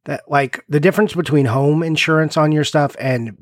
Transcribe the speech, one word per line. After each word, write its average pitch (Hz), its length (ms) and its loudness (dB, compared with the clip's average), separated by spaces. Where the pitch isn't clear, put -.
That, 139 220 -10
like, 139 400 -2
the 147 120 0
difference 190 340 2
between 147 340 0
home 143 360 2
insurance 156 540 0
on 151 160 2
your 151 100 2
stuff 143 360 -2
and 120 420 -4